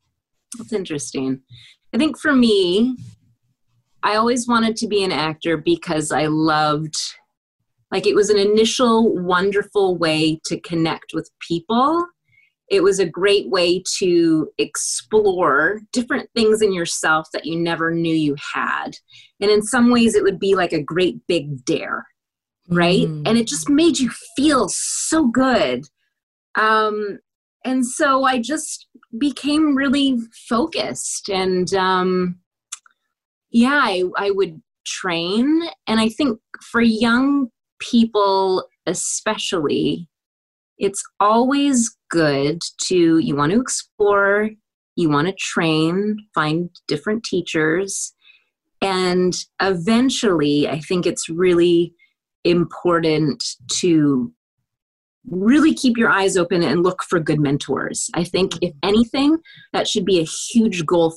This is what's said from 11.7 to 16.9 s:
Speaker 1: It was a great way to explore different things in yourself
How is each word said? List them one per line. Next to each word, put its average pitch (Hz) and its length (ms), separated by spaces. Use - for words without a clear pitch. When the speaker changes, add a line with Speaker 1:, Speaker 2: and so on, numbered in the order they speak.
Speaker 1:
It 190 140
was 196 160
a 190 60
great 190 440
way 180 320
to 165 500
explore 180 1200
different 247 440
things 220 260
in 202 100
yourself 165 600